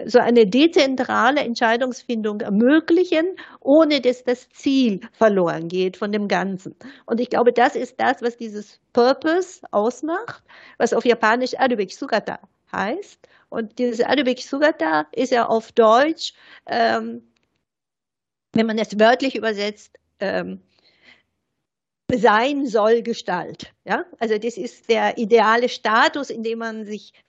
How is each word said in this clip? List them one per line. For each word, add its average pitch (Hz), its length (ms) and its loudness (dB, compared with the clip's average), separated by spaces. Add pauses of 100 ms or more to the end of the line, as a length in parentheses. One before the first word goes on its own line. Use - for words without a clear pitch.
so 247 140 2
eine 233 260 6
dezentrale 262 960 2
Entscheidungsfindung 233 960 -4
ermöglichen, 320 960 2 (240)
ohne 294 400 4
dass 247 240 -2
das 240 280 -4
Ziel 254 500 0 (100)
verloren 170 560 0
geht 185 300 -4
von 208 140 -6
dem 208 160 -4
Ganzen. 190 480 -4 (320)
Und 226 120 -2
ich 247 100 -4
glaube, 240 220 2
das 240 240 2
ist 247 240 -8
das, 240 220 0
was 240 160 -6
dieses 208 420 -16 (140)
Purpose 277 680 0 (100)
ausmacht, 302 720 -4 (340)
was - 160 -2
auf 233 100 0
Japanisch 240 560 0
Arubeki 214 360 -2
Sugata - 440 -6 (320)
heißt. 220 560 -8 (220)
Und 226 300 -10
dieses 240 260 -2
Arubeki 254 380 -2
Sugata 311 680 -2
ist - 180 -4
ja 233 160 0
auf - 260 -4
Deutsch, 240 600 2 (340)
ähm, 226 560 -2 (1300)
wenn 226 140 0
man 220 100 -4
es 208 220 -6
wörtlich 254 360 4
übersetzt, 208 640 -8 (220)
ähm, 185 420 -6 (1500)
sein 240 520 2
soll 220 380 2
Gestalt. 180 680 -8 (140)
Ja? 254 180 -4 (160)
Also 220 180 -2
das 226 200 -8
ist - 320 -8
der 208 280 0
ideale 226 520 4
Status, 254 600 0
in 226 140 -10
dem 226 160 -6
man 220 240 -10
sich 208 300 -14 (140)